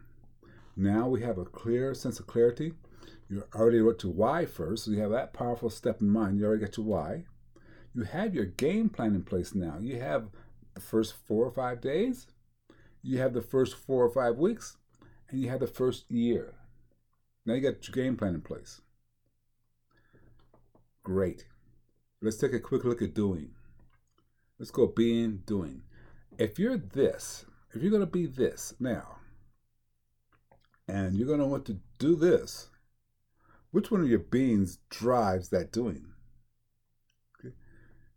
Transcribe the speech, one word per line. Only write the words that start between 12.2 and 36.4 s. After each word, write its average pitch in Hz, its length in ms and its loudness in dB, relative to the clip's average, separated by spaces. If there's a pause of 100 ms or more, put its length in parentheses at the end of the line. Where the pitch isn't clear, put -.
You 131 160 -2
have 127 160 2
the 120 80 0
first 131 320 2
four 131 300 2
or 117 60 6
five 120 260 2
weeks. 185 400 0 (520)
And 131 120 -4
you 123 80 -2
have 131 100 -4
the 131 80 0
first 127 420 -2
year. 117 460 0 (880)
Now 113 100 0
you 131 60 0
got 135 280 -2
your - 80 -14
game 127 200 0
plan 92 200 -2
in 78 60 -6
place. - 380 -14 (2250)
Great. 92 460 -2 (720)
Let's 110 160 -2
take 123 160 0
a 120 60 -2
quick - 240 -2
look 120 180 0
at 98 100 -4
doing. 92 380 -2 (1080)
Let's - 120 -14
go 123 160 4
being, 113 580 0
doing. 87 380 -4 (560)
If - 200 -2
you're 233 200 0
this, - 640 -2 (300)
if 113 80 -6
you're 196 100 2
gonna 202 140 2
be 175 180 0
this 127 560 -2
now, 120 380 -4 (1700)
and 95 300 -2
you're 123 100 0
gonna 147 180 2
want 139 200 -4
to 98 140 -6 (180)
do 160 180 4
this, - 540 2 (1000)
which 208 180 0
one 202 100 2
of 151 80 4
your 113 120 6
beings 110 580 2 (100)
drives 107 640 2
that 90 200 0
doing? 110 440 -4 (1200)